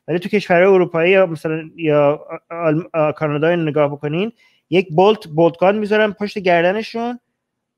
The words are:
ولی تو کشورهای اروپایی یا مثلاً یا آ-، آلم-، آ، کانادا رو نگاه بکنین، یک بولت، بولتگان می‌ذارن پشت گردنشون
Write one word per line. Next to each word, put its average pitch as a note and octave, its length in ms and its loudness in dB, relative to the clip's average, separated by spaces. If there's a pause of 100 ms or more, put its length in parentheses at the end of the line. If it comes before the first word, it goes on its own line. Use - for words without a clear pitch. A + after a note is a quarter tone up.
ولی D#3+ 100 -2
تو F#3+ 100 -8
کشورهای F#3+ 460 2
اروپایی F3 380 2
یا F#3+ 140 4
مثلاً D#3+ 500 -6
یا D3 500 0 (240)
آ-، E3+ 40 -12
آلم-، E3 400 -2
آ، D3+ 180 0
کانادا D3+ 380 -2
رو F3 60 0
نگاه D3 360 0
بکنین، D#3 400 -6 (380)
یک F#3 200 2
بولت، G3+ 360 2
بولتگان E3+ 520 2
می‌ذارن G#3+ 340 0
پشت G#3 260 -10
گردنشون G#3 800 -2 (600)